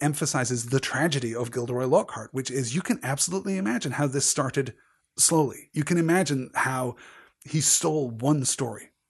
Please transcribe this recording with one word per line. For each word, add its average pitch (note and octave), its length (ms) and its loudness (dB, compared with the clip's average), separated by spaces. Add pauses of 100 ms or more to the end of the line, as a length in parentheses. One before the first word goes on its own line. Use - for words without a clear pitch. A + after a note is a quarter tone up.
emphasizes B2+ 680 0
the C3 140 2
tragedy C3+ 520 0
of A#2 180 -4
Gilderoy B2 360 -2
Lockhart, C3+ 460 0
which C3 180 -4
is B2 240 -2
you F#3+ 60 -2
can - 200 -2
absolutely F#3 560 -2
imagine G3 360 -2
how C#3+ 140 0
this C3 220 0
started C3+ 460 -2 (420)
slowly. D3 540 2
You D3+ 140 0
can F3 120 2
imagine D#3+ 560 2
how C3 440 -2 (480)
he D#3 160 0
stole D3+ 500 2
one C3 320 2
story - 480 -4 (180)